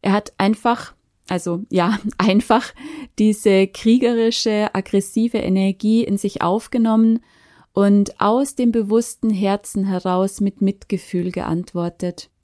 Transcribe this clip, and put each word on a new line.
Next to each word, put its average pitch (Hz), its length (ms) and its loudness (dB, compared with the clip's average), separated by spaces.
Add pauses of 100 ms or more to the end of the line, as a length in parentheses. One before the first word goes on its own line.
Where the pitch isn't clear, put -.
Er 196 80 0
hat 208 260 -2
einfach, 220 560 -2 (340)
also 180 440 -4
ja, 185 260 2 (120)
<laughs> - 100 -12
einfach 220 520 2 (460)
diese 208 480 4
kriegerische, 226 1080 0
aggressive 208 640 -2
Energie 196 640 0
in 202 140 -2
sich - 260 -6
aufgenommen 226 800 2 (520)
und 202 480 2
aus 247 320 0
dem 240 180 0
bewussten 226 600 -2
Herzen 196 540 -2
heraus 185 540 -2
mit 196 220 -2
Mitgefühl 185 680 -4
geantwortet. 175 1000 -6 (140)